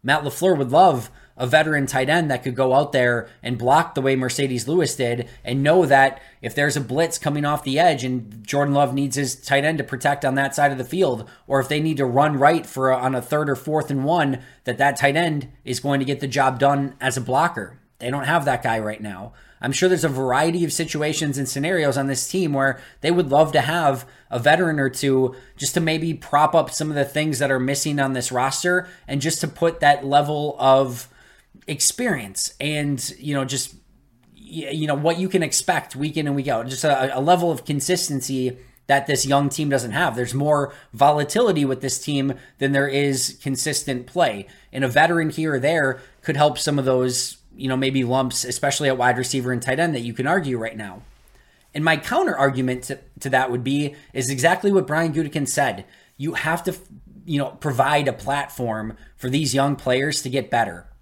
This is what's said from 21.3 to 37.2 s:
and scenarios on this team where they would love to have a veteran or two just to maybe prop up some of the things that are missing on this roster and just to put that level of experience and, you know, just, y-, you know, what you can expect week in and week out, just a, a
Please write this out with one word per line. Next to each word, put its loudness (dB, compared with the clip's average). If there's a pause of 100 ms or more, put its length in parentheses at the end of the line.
and -4
scenarios 0
on -2
this -4
team -2
where 0 (220)
they 0
would 2
love 6
to 4
have 0 (240)
a -4
veteran 2
or 0
two 2 (220)
just -4
to 2
maybe 0
prop 2
up 4
some -4
of -4
the 0
things -2
that 0
are 2
missing -2
on 0
this -4
roster 0 (220)
and -2
just -2
to -2
put -2
that 4
level 0
of 4 (580)
experience -4
and, -4
you -6
know, -2
just, -6 (600)
y-, -12
you -4
know, 0
what 0
you -2
can 2
expect -2
week -4
in -2
and -2
week -4
out, -2
just -8
a, 2
a -2